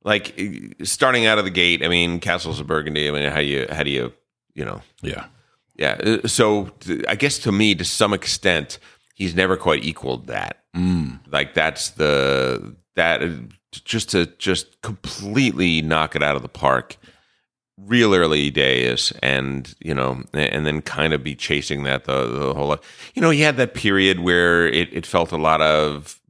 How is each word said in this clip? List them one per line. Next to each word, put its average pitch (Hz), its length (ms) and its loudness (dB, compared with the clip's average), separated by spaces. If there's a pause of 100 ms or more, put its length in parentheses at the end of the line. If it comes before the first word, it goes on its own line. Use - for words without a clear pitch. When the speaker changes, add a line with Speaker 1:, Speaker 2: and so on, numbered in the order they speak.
Speaker 1:
like, 104 340 -2
i-, 85 460 -10
starting 123 420 2
out 110 120 6
of 101 80 2
the 95 60 -2
gate, 87 300 2
I 82 60 0
mean, 87 320 2
Castles 85 400 -4
of 73 80 -10
Burgundy. 76 400 -2
I 73 60 -2
mean, 71 180 -2
how 76 80 -2
do 73 60 0
you, 69 260 -2
how 78 120 -2
do 71 60 0
you, 64 220 -2 (420)
you 73 120 -8
know? - 160 -10 (200)
Speaker 2:
Yeah. - 260 -10 (500)
Speaker 1:
Yeah. 65 160 0 (100)
Uh, 110 240 0
so 107 440 2 (100)
t-, 87 260 -4
I 101 80 -2
guess 139 240 -2
to 110 140 0
me, 104 220 4
to 90 100 -4
some 104 280 2
extent, 85 680 -2 (360)
he's 92 180 -4
never 92 220 2
quite 78 300 0
equaled 65 420 -6
that. 50 360 -8 (120)
Speaker 2:
Mm. 85 460 0 (100)
Speaker 1:
Like, 71 220 -2
that's 78 380 -2
the, 67 840 0 (220)
that, 82 260 2
uh, 87 60 -2 (560)
just 113 240 -4
to 87 160 2 (120)
just - 440 -4
completely 98 1000 0
knock 78 320 0
it 73 80 -2
out 71 140 2
of 67 60 -4
the 65 80 -14
park. - 480 -2 (800)
Real 107 360 4
early 78 380 4
days, 64 600 0 (120)
and, 67 560 -2
you 80 160 -6
know, 65 260 -2 (120)
a-, 73 200 0
and 76 140 -2
then 76 140 -2
kind 76 320 -2
of 69 100 -2
be 73 120 -6
chasing 71 480 -4
that 67 200 -2
the, 67 240 -2
the 67 260 -4
whole 71 140 -2
life. - 480 -8
You - 80 -4
know, 165 80 4
he 147 100 2
had 151 160 2
that 127 160 0
period 95 460 2
where 87 480 4
it, 82 260 0
it 85 120 -6
felt 87 260 0
a 82 60 -4
lot 78 240 2
of 76 580 2 (100)